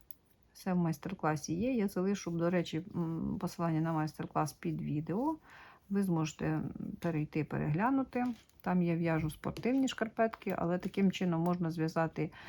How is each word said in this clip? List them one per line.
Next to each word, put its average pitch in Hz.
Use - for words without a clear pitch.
Все -
в 180
майстер-класі 160
є. 233
Я 202
залишу, 190
до 170
речі, 170
м, 165
посилання 170
на 165
майстер-клас 156
під 156
відео. 160
Ви 196
зможете 156
перейти, 156
переглянути. 226
Там 180
я 170
в'яжу 160
спортивні 254
шкарпетки, 220
але 175
таким 190
чином 170
можна 175
зв'язати 160